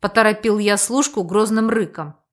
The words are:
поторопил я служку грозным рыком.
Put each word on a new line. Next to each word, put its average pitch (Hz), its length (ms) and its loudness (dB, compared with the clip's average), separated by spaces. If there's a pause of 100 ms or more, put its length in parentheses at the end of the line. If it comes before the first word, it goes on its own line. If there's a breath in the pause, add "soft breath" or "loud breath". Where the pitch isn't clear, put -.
поторопил 214 580 2
я 208 160 2
служку 233 480 -2
грозным 214 460 0
рыком. 170 480 -4 (160)